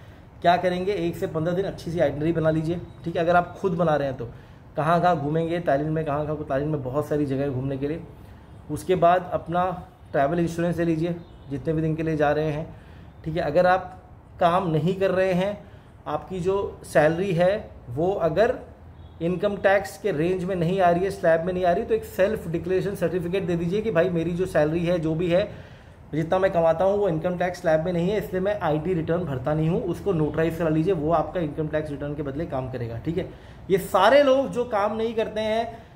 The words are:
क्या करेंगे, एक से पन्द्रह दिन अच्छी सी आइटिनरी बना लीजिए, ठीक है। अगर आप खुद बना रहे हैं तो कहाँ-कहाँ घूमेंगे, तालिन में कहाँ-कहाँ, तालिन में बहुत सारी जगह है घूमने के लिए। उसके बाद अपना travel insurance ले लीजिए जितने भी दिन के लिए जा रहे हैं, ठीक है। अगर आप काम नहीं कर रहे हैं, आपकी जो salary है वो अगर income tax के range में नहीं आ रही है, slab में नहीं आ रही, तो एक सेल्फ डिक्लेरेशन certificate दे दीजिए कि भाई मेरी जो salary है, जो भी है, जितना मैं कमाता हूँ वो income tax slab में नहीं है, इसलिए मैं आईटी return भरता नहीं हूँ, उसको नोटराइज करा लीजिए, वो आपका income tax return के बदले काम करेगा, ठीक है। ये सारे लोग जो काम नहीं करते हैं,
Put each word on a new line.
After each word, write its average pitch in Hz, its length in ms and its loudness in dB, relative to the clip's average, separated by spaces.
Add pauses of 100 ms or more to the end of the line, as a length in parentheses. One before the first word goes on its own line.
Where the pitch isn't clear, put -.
(420)
क्या 175 160 6
करेंगे, 180 360 0
एक 170 220 -2
से 190 140 -4
पन्द्रह 165 240 -2
दिन 190 120 0
अच्छी 165 260 -8
सी 165 80 -2
आइटिनरी 147 340 2
बना 160 160 2
लीजिए, 160 320 0 (220)
ठीक 170 120 -6
है। 180 60 0
अगर 170 140 4
आप 175 200 0
खुद 190 180 -2
बना 165 220 2
रहे 139 120 0
हैं 127 100 -6
तो 117 120 -10 (480)
कहाँ-कहाँ 165 400 2
घूमेंगे, 160 440 -2
तालिन 151 280 0
में 156 160 -2
कहाँ-कहाँ, 151 400 -4
तालिन 143 220 -2
में 151 160 -2
बहुत 139 240 -4
सारी 147 180 0
जगह 135 180 -2
है 143 80 -2
घूमने 135 260 -4
के 139 100 -4
लिए। 165 160 -6 (680)
उसके 180 260 -2
बाद 175 360 4
अपना 170 320 -2 (460)
travel 156 280 0
insurance 170 380 0
ले 170 80 0
लीजिए 170 300 -2 (340)
जितने 139 240 -4
भी 160 80 0
दिन 160 140 0
के 160 80 -4
लिए 160 140 0
जा 147 140 4
रहे 151 200 0
हैं, 151 220 -8 (520)
ठीक 160 100 -6
है। 175 80 -2
अगर 151 240 4
आप 185 320 0 (400)
काम 180 300 4
नहीं 156 260 2
कर 185 160 2
रहे 185 220 2
हैं, 196 240 0 (500)
आपकी 151 320 -6
जो 185 160 0 (300)
salary 165 480 4
है 185 360 2 (200)
वो 151 240 -2
अगर 196 400 2 (680)
income 180 360 0
tax 196 400 2
के 208 140 -2
range 175 320 0
में 185 120 -2
नहीं 180 260 0
आ 175 80 6
रही 175 140 4
है, 196 80 0
slab 165 320 2
में 180 100 -2
नहीं 180 120 -2
आ 170 60 6
रही, 202 120 0
तो 233 100 -2
एक 220 120 0
सेल्फ 214 420 0
डिक्लेरेशन 175 480 -2
certificate 175 480 -2
दे 170 120 -2
दीजिए 175 260 -2
कि 220 100 -2
भाई 170 180 4
मेरी 170 240 0
जो 175 140 -2
salary 160 380 2
है, 180 140 2
जो 160 160 0
भी 170 140 -2
है, 185 180 2 (640)
जितना 160 260 0
मैं 190 120 4
कमाता 165 340 4
हूँ 196 120 4
वो 202 120 2
income 170 280 -2
tax 180 240 -4
slab 160 240 2
में 185 80 0
नहीं 175 160 0
है, 214 80 0
इसलिए 185 240 -4
मैं 202 200 -2
आईटी 156 320 0
return 160 320 -2
भरता 139 280 -2
नहीं 156 160 0
हूँ, 202 140 0
उसको 196 300 -2
नोटराइज 160 440 0
करा 165 120 0
लीजिए, 160 260 2
वो 151 180 0
आपका 156 280 0
income 156 260 -4
tax 156 240 -4
return 143 240 -6
के 151 80 -6
बदले 139 240 -6
काम 131 240 -6
करेगा, 117 260 -8
ठीक 160 200 -6
है। 175 120 -4 (400)
ये 190 100 4
सारे 208 440 6
लोग 262 260 4
जो 233 180 -4
काम 214 300 0
नहीं 226 180 -2
करते 214 260 -2
हैं, 220 260 -2 (280)